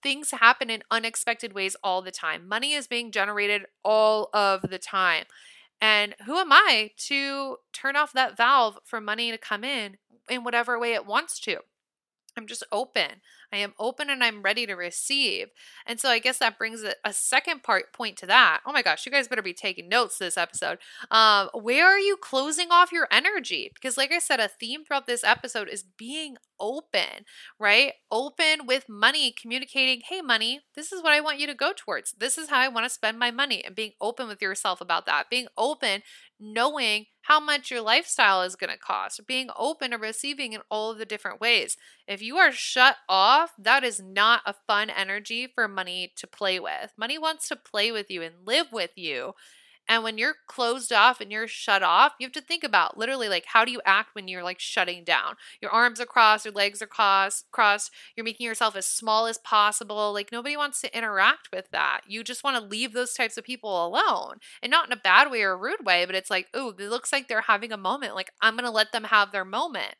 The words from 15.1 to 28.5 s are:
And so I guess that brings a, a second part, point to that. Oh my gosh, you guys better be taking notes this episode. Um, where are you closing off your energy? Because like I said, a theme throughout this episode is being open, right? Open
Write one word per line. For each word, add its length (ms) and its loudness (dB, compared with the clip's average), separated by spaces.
And 120 -10
so 100 -2
I 100 4
guess 200 -2
that 200 0
brings 240 -8
a, 120 -4
a 80 -2
second 500 0
part, 300 0
point 260 -8
to 80 -14
that. 400 6
Oh 60 -6
my 100 2
gosh, 240 0
you 60 -8
guys 160 0
better 140 -2
be 120 -8
taking 340 -8
notes 300 2
this 180 -4
episode. 420 -4
Um, 440 6
where 320 2
are 120 6
you 180 2
closing 540 -4
off 220 6
your 180 -2
energy? 640 0
Because 220 -6
like 160 0
I 60 0
said, 220 0
a 80 0
theme 360 -10
throughout 220 -4
this 180 -4
episode 440 0
is 140 -10
being 540 -12
open, 640 -4
right? 360 4
Open 560 0